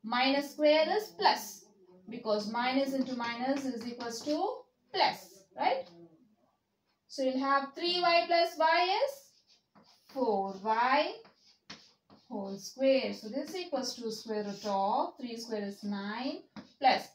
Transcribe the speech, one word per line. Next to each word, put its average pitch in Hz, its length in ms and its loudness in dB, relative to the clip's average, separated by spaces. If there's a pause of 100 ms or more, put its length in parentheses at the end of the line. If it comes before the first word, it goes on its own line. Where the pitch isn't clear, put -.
minus 262 480 0
square 302 340 6 (100)
is 415 120 -2 (100)
plus, - 460 0 (440)
because 214 420 -2
minus 262 440 0
into 254 200 -2
minus 240 500 -2
is 233 220 -6
equals 233 380 -8
to 339 320 -2 (360)
plus, - 520 0 (120)
right? 494 320 0 (1200)
So - 140 -6
you'll 262 180 2
have 269 340 2
three 349 260 -2
y 339 260 6
plus 339 320 4
y 349 460 4
is - 800 -14 (260)
four 196 540 0
y 254 500 2 (1160)
whole 196 300 -8
square. 247 560 2
So 214 140 -12
this 302 260 -6
equals 285 420 -4
to 226 160 -6
square 208 320 -6
root 202 220 -8
of 214 520 0
three 233 180 -8
square 220 260 -6
is 202 200 -8
nine 220 600 -6 (380)
plus - 340 4